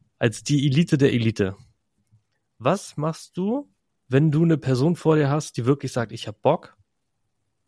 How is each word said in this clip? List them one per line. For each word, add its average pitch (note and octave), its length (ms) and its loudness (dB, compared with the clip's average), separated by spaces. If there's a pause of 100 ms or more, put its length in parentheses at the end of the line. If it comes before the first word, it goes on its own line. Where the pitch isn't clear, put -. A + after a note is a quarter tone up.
(180)
als A#2+ 240 0
die C#3+ 240 0
Elite D#3 300 2
der C3+ 160 2
Elite, A2 440 -2 (1000)
was D3+ 380 -2
machst D#3 400 -8
du, A3 320 -4 (400)
wenn C#3+ 220 4
du D#3 140 2
eine E3 120 4
Person C#3+ 400 -2
vor D#3+ 200 2
dir D3+ 120 2
hast, D3 280 -4
die A2+ 100 -4
wirklich C#3 260 0
sagt, A2+ 200 -6
„Ich A2+ 160 -14
hab - 140 -14
Bock, - 340 0 (920)